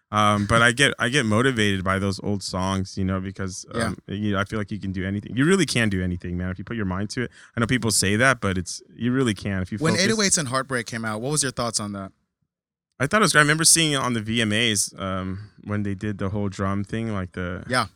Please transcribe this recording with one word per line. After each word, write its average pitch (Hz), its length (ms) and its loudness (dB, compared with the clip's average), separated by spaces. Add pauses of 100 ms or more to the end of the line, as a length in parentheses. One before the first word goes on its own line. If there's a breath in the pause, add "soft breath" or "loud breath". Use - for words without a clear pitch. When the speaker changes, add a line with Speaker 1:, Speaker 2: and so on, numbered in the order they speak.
(120)
Speaker 1:
Um, 104 340 4
but 117 160 4
I 120 100 8
get, 135 260 2
I 120 120 0
get 131 160 2
motivated 107 580 2
by 95 160 2
those 98 240 -2
old 101 180 -2
songs, 95 560 -4
you 98 60 -2
know, 95 160 0
because, 95 460 -8 (100)
Speaker 2:
Yeah. 117 120 -2
Speaker 1:
um, - 100 -6 (100)
you 104 240 -2
know, 98 80 2
I 101 60 0
feel 110 140 -6
like 101 120 -6
you 104 80 -6
can 95 140 -6
do 92 120 -4
anything. 101 300 -6
You 131 100 2
really 180 200 4
can 117 240 2
do 95 120 0
anything, 90 360 -4
man, 92 140 -4
if 90 80 -8
you 101 40 -12
put 117 140 -8
your 104 80 -2
mind 92 260 -4
to 123 120 -4
it. - 80 -8 (260 loud breath)
I - 20 0
know 117 80 4
people 113 240 0
say 98 240 2
that, 123 240 4
but 95 180 0
it's, - 240 -6 (140)
you 117 160 -2
really 127 220 2
can 98 280 -4
if 92 120 -4
you 107 60 -6
Speaker 2:
When 156 140 2
Speaker 1:
focus. 190 120 2
Speaker 2:
eight 226 80 2
oh 214 80 0
eights - 160 4
and 143 100 -4
Heartbreak 131 380 -2
came 113 180 -6
out, 110 180 -4
what 135 100 -2
was 147 120 2
your 131 80 0
thoughts 117 300 -2
on 104 120 -6
that? 98 200 -10 (840)
Speaker 1:
I 131 100 0
thought 214 140 2
it 202 40 6
was 156 80 2
great. 151 80 8
I - 20 6
remember 156 220 2
seeing 160 260 6
it 143 60 0
on 123 160 0
the 113 80 -2
V 113 200 0
M 104 120 2
As, 110 440 0
um, 95 520 -6 (160)
when 104 180 -4
they 101 120 -4
did 104 240 -6
the 101 100 -2
whole 101 180 -2
drum 98 380 -2
thing, 113 260 -6
like 95 220 -6
the 90 340 -8
Speaker 2:
Yeah. 120 280 -2